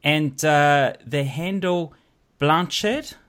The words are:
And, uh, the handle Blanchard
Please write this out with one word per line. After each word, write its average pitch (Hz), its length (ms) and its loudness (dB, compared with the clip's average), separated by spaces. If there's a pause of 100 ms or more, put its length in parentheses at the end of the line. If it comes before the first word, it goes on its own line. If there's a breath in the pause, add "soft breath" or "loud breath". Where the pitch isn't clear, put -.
And, 151 400 0
uh, 147 520 4 (120)
the 139 180 -2
handle 175 680 -4 (460 soft breath)
Blanchard 180 720 -2 (160)